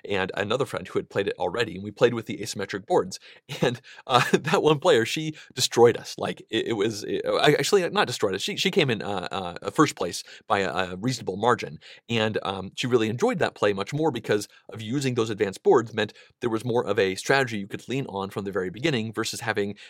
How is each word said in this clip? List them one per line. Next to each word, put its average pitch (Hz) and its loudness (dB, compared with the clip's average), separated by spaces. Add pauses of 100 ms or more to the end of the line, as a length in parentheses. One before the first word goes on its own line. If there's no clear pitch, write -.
and 95 -2
another 110 0
friend - -8
who - -2
had 90 -6
played 101 -2
it - -4
already, 90 -2
and 95 -10
we 104 -8
played 120 2
with 113 -6
the - -8
asymmetric 98 -8
boards. 95 0 (300)
<laughs> 147 -8
And, 120 0 (260)
uh, 127 4
<laughs> - 0
that 160 2
one 151 4
player, 135 6
she 156 -4 (180)
destroyed 120 6
us. - -12
Like, 98 -6
it, - 0
it 110 -2
was, 104 -2
it, - -4
I, 107 4
actually, 175 2
not 185 0
destroyed 107 -2
us. 98 -4
She, 196 -4
she 185 0
came 175 4
in, 107 -2
uh, 95 -6 (340)
uh, 101 -4
first - 2
place 87 -4 (240)
by 104 2
a, 90 -2
a 92 -10
reasonable 110 -4
margin. 101 0 (300)
And, 110 0
um, 95 -6
she - -4
really 113 4
enjoyed 190 0
that 117 0
play 104 2
much 98 -4
more 156 0
because 113 0 (200)
of 107 -14
using 123 -2
those 113 0
advanced 101 -2
boards 117 6
meant 110 0 (280)
there 120 -2
was 110 -2
more 120 0
of 98 0
a 95 4
strategy 131 2
you 98 -6
could - -12
lean 131 -4
on 98 -6
from 101 -6
the 98 -6
very 92 0
beginning 113 -2
versus 110 -4
having 104 -2 (160)